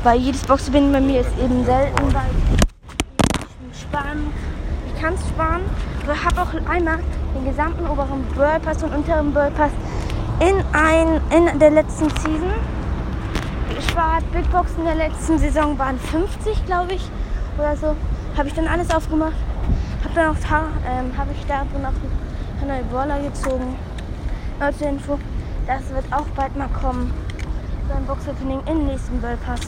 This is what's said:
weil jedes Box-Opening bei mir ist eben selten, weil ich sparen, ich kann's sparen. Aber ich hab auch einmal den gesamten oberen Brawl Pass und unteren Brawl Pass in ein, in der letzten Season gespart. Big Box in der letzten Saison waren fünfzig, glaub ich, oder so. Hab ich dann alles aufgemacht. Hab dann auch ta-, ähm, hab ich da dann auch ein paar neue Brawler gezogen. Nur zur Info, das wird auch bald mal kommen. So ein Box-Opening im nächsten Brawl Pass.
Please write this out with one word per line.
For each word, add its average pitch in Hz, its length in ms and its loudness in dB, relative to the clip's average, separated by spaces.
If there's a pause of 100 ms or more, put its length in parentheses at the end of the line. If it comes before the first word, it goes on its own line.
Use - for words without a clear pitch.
weil 240 160 6
jedes 254 240 0
Box-Opening 277 480 4
bei 269 100 4
mir 269 200 4
ist 247 180 0
eben 247 260 2
selten, 277 480 4
weil 269 80 2 (1500)
ich - 100 -14
sparen, 294 500 -4 (600)
ich - 80 -4
kann's 330 260 -2
sparen. 330 340 0 (420)
Aber 285 100 -2
ich - 100 -2
hab 349 140 4
auch 320 320 -2
einmal 320 300 2 (360)
den 262 100 -2
gesamten 285 420 0
oberen 277 360 -2 (120)
Brawl 294 240 4
Pass 311 240 -2
und 302 100 -2
unteren 294 400 2
Brawl 285 160 4
Pass 285 220 2 (680)
in 381 240 6 (100)
ein, 320 480 4 (140)
in 320 220 6
der 302 140 10
letzten 311 380 2
Season 311 440 0 (1200)
gespart. 320 560 0
Big 349 200 0
Box 349 260 2
in 330 80 -2
der 320 100 2
letzten 311 440 2
Saison 294 400 2
waren 262 180 0
fünfzig, 392 720 -2
glaub 359 240 0
ich, - 180 -4 (480)
oder 294 180 2
so. 302 200 0 (420)
Hab 285 80 2
ich 285 80 -4
dann 320 140 0
alles 339 260 0
aufgemacht. 311 400 0 (680)
Hab - 100 -4
dann 320 220 2
auch - 120 -2
ta-, 311 200 2 (200)
ähm, 254 300 -2
hab 277 140 -2
ich - 160 -6
da 277 160 0 (100)
dann 277 100 -2
auch 269 60 -2
ein - 680 -4
paar 277 80 -2
neue 269 160 -2
Brawler 285 400 -2
gezogen. 262 520 -2 (840)
Nur 285 120 0
zur 294 160 -4
Info, 277 320 -2 (480)
das 262 260 -4
wird 262 200 -2
auch 277 220 0
bald 269 200 -2
mal 285 140 -4 (100)
kommen. - 320 -2 (800)
So 285 40 -2
ein 269 120 0
Box-Opening 269 640 -4
im 311 180 2
nächsten 262 340 -2
Brawl 233 260 -4
Pass. 233 220 -2